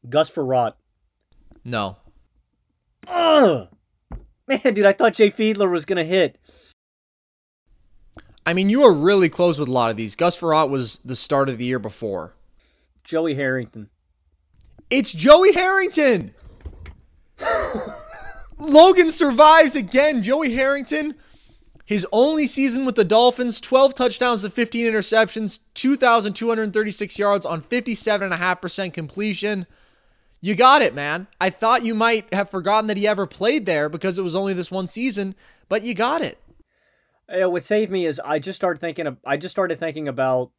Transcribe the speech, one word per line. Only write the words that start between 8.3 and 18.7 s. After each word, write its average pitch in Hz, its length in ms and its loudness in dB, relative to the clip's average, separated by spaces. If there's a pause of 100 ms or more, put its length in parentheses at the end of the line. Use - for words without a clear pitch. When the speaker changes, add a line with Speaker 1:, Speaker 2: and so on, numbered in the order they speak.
Speaker 2:
I 170 80 -2
mean, 190 160 0
you 262 100 2
were 233 120 8
really 175 360 4
close 175 300 0
with 147 80 -4
a 127 40 -6
lot 120 200 0
of 104 60 -6
these. 110 180 -8
Gus 170 240 0
Frerotte 156 320 2
was 127 340 -6
the 127 100 -8
start 139 340 -2
of 117 100 -8
the 123 60 -6
year 127 120 -4
before. 98 560 -8 (680)
Speaker 1:
Joey 160 320 -2
Harrington. 131 540 -6 (1000)
Speaker 2:
It's 247 220 0
Joey 302 420 6
Harrington! 359 800 0 (1040)
<laughs> - 140 -2 (1040)
Logan 320 520 8